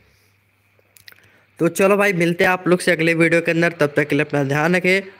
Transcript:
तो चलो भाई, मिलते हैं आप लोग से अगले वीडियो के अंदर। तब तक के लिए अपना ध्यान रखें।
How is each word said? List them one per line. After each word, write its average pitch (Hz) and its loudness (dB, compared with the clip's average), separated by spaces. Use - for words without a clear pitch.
तो 165 0
चलो 196 2
भाई, 202 0
मिलते 170 0
हैं 185 2
आप 180 -4
लोग 175 2
से 180 -2
अगले 165 0
वीडियो 165 0
के 170 -2
अंदर। 170 0
तब 147 -2
तक 147 0
के 147 -2
लिए 151 0
अपना 143 -2
ध्यान 151 0
रखें। 185 0